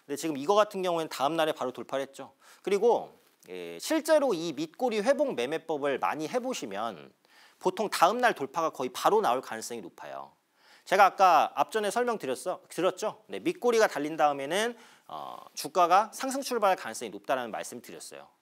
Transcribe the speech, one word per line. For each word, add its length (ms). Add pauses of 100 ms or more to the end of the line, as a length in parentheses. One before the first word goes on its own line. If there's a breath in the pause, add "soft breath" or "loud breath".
근데 80
지금 220
이거 180
같은 260
경우에는 280
다음 260
날에 160
바로 220
돌파를 300
했죠. 300 (300 soft breath)
그리고, 560 (300)
예, 300
실제로 540
이 200
밑꼬리 480
회복 340
매매법을 640
많이 300
해보시면 800 (480 soft breath)
보통 300
다음 300
날 140
돌파가 360
거의 200
바로 300
나올 220
가능성이 400
높아요. 500 (540 soft breath)
제가 180
아까 520
앞전에 360
설명드렸어, 800
드렸죠? 580
네, 120
밑꼬리가 480
달린 280
다음에는, 640 (320 loud breath)
어, 280 (160)
주가가 600
상승 280
출발할 360
가능성이 340
높다라는 400
말씀 300
드렸어요. 480 (120)